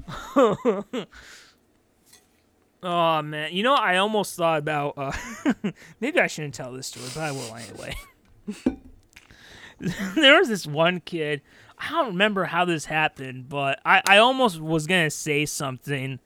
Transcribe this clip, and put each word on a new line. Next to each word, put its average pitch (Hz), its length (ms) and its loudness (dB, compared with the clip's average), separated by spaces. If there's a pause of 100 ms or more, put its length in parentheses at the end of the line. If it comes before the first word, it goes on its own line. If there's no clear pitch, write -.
(360)
<laughs> 214 720 2 (1800)
Oh, 165 360 2
man. 151 280 -6
You 185 120 -2
know, 254 100 4
I 208 240 4
almost 202 380 0
thought 165 240 2
about, 147 360 -2
uh, 139 160 -6 (480)
<laughs> 185 120 -4 (280)
maybe 294 200 0
I 190 80 4
shouldn't 147 260 -8
tell 127 180 -12
this 127 160 -12
story, 123 280 -12
but 156 80 -6
I 151 80 -4
will 117 240 -8
anyway. - 400 -12 (1800)
<laughs> 190 360 -6
There 294 220 4
was 359 100 2
this 208 180 -6
one 165 360 0
kid. 151 400 -6 (360)
I - 120 -10
don't 302 200 -2
remember 190 360 0
how 165 180 0
this 170 220 0
happened, 135 640 -4
but 139 340 -2
I, 180 240 6
I 196 120 10
almost 240 420 4
was 156 260 0
gonna 170 220 4
say 147 360 -2
something 135 800 -6